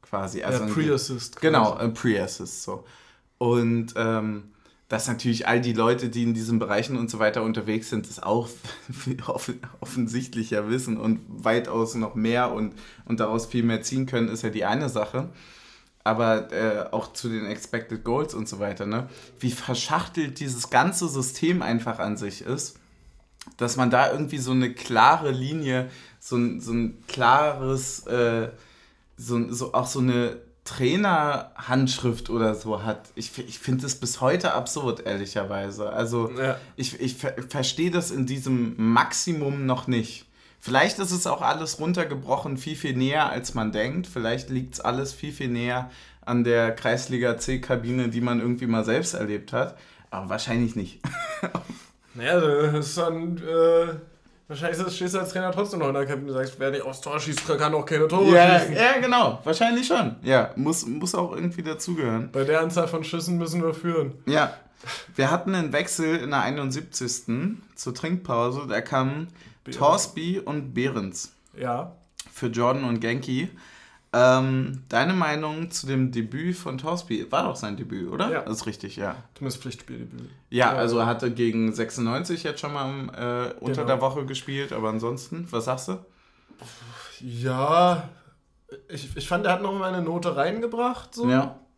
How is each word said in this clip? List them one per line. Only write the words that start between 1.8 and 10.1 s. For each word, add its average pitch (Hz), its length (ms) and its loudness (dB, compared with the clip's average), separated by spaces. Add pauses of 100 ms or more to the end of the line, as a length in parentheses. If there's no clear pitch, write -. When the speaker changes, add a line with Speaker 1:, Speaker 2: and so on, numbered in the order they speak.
Speaker 1:
Pre-Assist, - 680 -2
so. - 200 -10 (540)
Und, 117 580 2
ähm, 107 560 -2 (360)
dass 107 180 -2
natürlich 120 400 0
all 120 140 4
die 123 120 0
Leute, 120 360 4
die 117 160 -2
in 117 100 2
diesen 113 240 0
Bereichen 113 400 0
und 113 120 -4
so 110 80 -6
weiter 107 260 2
unterwegs 110 440 -2
sind, 110 200 -4
das - 120 -14
auch 113 280 2 (400)
<laughs> 127 380 -6
offen-, - 340 -4 (200)
offensichtlich 120 680 -2